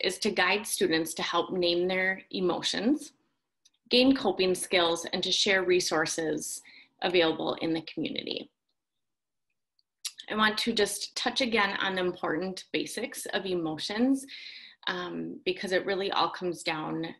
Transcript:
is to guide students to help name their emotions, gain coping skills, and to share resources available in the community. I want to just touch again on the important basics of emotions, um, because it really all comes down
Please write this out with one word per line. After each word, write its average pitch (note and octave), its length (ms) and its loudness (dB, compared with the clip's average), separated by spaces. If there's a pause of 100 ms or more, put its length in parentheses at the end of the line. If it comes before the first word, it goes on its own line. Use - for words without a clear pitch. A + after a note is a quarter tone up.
is F#3+ 180 -2
to G#3 120 0
guide F#3+ 340 2
students E3 500 0
to F#3 80 -4
help - 280 0
name F3 360 2
their F#3 340 0 (100)
emotions, F#3+ 800 0 (800)
gain B3+ 260 6
coping F#3 400 2
skills, E3+ 580 2
and F#3 100 0
to F#3 80 0
share F#3+ 320 4
resources E3 960 0 (400)
available D#3+ 600 2
in E3 120 0
the D#3+ 80 -2 (120)
community. - 560 -4 (1800)
I - 60 -4
want G#3+ 240 2
to A#3 140 0
just - 420 0
touch B3 260 0
again G#3+ 380 2
on F#3+ 160 0
the F#3 60 0
important F3+ 680 -2
basics - 560 -6
of G3 200 -4
emotions, F#3+ 800 0 (580)
um, F3 580 -6
because F#3 280 -2
it F#3 160 2
really G3 240 0
all E3+ 180 2
comes F3 320 -6
down D#3+ 460 -4 (120)